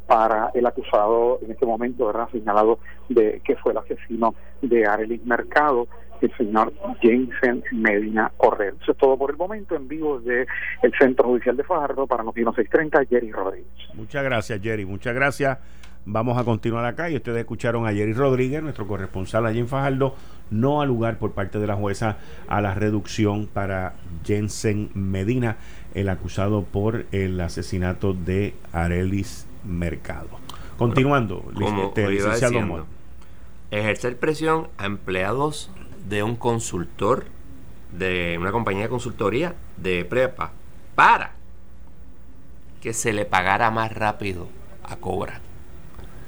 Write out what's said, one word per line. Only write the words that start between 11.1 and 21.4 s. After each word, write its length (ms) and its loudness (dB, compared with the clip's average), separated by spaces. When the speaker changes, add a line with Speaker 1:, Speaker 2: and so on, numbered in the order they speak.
Speaker 1:
Judicial 280 2
de 60 -2
Fajardo 460 0
para 160 0
Noti 180 -2
uno 120 2
seis 140 0
treinta, 400 4
Jerry 220 2
Rodríguez. 380 -4
Speaker 2:
Muchas 300 -4
gracias, 360 0
Jerry, 240 -2
muchas 300 -4
gracias. 440 2
Vamos 320 0
a 80 2
continuar 400 2
acá 240 -2
y 80 -2
ustedes 220 -2
escucharon 480 0
a 60 2
Jerry 200 2
Rodríguez, 500 2
nuestro 240 -6
corresponsal 600 -2
allí 140 0
en 80 0
Fajardo, 460 0
no 320 4
al 60 2
lugar 300 0
por 140 -2
parte 260 -4